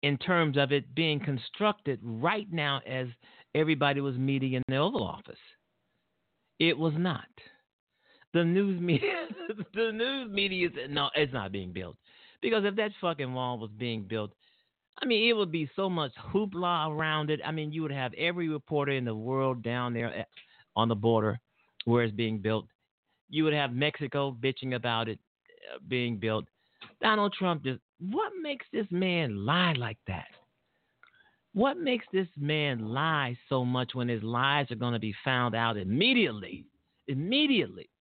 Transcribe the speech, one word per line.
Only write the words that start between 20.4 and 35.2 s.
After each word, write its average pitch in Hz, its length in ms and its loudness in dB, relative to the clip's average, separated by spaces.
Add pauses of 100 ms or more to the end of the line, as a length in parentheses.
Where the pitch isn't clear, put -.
on 113 120 6
the 113 80 4
border 110 440 4 (440)
where 120 200 4
it's 107 120 0
being 110 240 -2
built. 107 260 0 (640)
You 156 140 0
would 156 100 4
have 139 200 0
Mexico 139 640 -2
bitching 131 380 -2
about 113 340 0
it, 107 100 -6 (540)
uh, 67 140 -14
being 120 300 0
built. 107 280 0 (560)
Donald 208 360 2
Trump 175 260 0
just, 131 180 -4 (180)
what 320 320 -4 (100)
makes 285 300 -8
this 220 180 -2
man 170 560 0
lie 170 280 4
like 120 240 -4 (100)
that? 92 200 -6 (1300)
What 277 240 2
makes 254 340 0
this 190 160 0 (100)
man 143 420 0
lie 131 580 0 (120)
so 127 160 2
much 127 300 0
when 123 120 0
his 113 160 0
lies 135 480 2
are 120 40 -4
gonna 120 240 0
be 107 240 -4